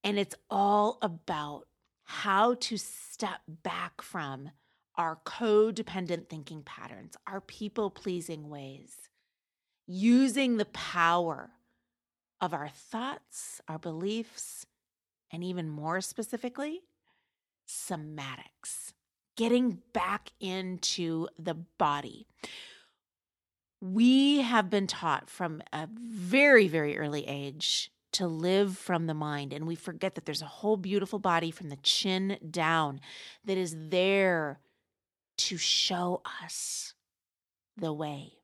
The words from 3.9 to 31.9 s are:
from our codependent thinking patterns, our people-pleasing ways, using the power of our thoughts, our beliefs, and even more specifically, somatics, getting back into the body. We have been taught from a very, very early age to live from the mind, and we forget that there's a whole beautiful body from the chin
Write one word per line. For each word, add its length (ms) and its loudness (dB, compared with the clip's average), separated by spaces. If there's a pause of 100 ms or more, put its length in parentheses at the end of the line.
from 500 -8 (440)
our 300 0
codependent 1040 2
thinking 340 -12
patterns, 540 -16 (100)
our 140 -8
people-pleasing 1040 -6
ways, 640 -16 (760)
using 680 6
the 120 2
power 840 2 (880)
of 140 0
our 160 -4
thoughts, 1000 -8
our 100 -6
beliefs, 880 -6 (680)
and 120 -8
even 240 -4
more 320 -2
specifically, 800 -6 (880)
somatics, 1300 -10 (420)
getting 440 2 (120)
back 480 -4
into 880 -2 (100)
the 180 -6
body. 680 -2 (1600)
We 600 6
have 260 2
been 180 2
taught 420 -2
from 320 -6 (120)
a 200 -8
very, 760 6
very 280 0
early 300 -4
age 640 -4 (220)
to 120 0
live 520 2
from 280 0
the 80 -2
mind, 400 -4
and 140 -6
we 80 -4
forget 400 -6
that 100 -10
there's 160 -6
a 40 -12
whole 320 0
beautiful 420 -2
body 320 2
from 180 -12
the 140 -10
chin 540 2 (120)